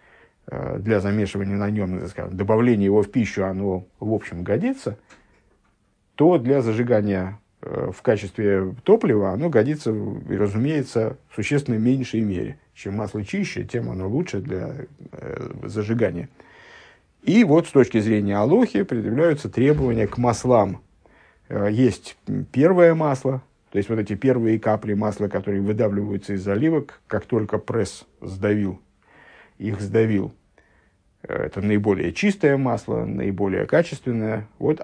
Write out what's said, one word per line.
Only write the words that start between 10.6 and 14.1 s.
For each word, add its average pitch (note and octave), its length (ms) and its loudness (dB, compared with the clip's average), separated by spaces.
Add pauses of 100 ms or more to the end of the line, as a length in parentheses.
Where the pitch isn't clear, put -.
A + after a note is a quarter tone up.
в - 60 -14
существенно B2 400 0
меньшей A#2+ 440 0
мере. F#2 380 -4 (160)
Чем G2 220 -8
масло G#2+ 280 -6
чище, F#3+ 400 -4
тем A2+ 260 -6
оно F#2 180 -6
лучше B2 320 -2